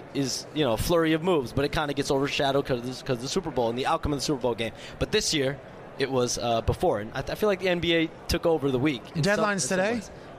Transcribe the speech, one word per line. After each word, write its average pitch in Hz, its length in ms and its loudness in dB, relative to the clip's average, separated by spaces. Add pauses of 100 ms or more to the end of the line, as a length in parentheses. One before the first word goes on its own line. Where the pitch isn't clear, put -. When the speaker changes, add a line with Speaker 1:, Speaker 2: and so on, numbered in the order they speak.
(140)
Speaker 1:
is, 135 380 -2
you 151 120 2
know, 120 80 4
a 110 40 4
flurry 165 360 4
of 156 100 2
moves, 160 300 2
but 139 120 0
it 147 60 -2
kinda 143 240 -2
gets 139 160 -2
overshadowed 139 560 2
'cause 127 140 0
of 120 60 -10
this, 127 140 -8
'cause 127 180 -2
of 113 40 -8
the 135 60 -6
Super 170 240 -2
Bowl 120 180 0
and 117 80 -4
the 131 80 -2
outcome 156 260 0
of 143 60 -2
the 123 60 -4
Super 143 160 0
Bowl 117 160 0
game. 110 160 -4 (260)
But - 140 -2
this 214 200 2
year, 139 260 0 (420)
it 135 100 0
was, 123 320 0
uh, 117 200 2
before, 123 360 0
and 107 160 -6
I, 131 60 -2
I 147 160 -6
feel 214 120 2
like 190 120 0
the 185 80 0
N 175 100 4
B 170 160 4
A 165 160 4 (160)
took 175 200 0
over 143 260 4
the 123 80 2
week 135 220 2 (120)
in 160 80 0
some, - 0 -
Speaker 2:
Deadline's 208 400 2
Speaker 1:
in - 60 -2
some 185 100 0
Speaker 2:
today? 202 160 2
Speaker 1:
ways. 220 160 -6 (280)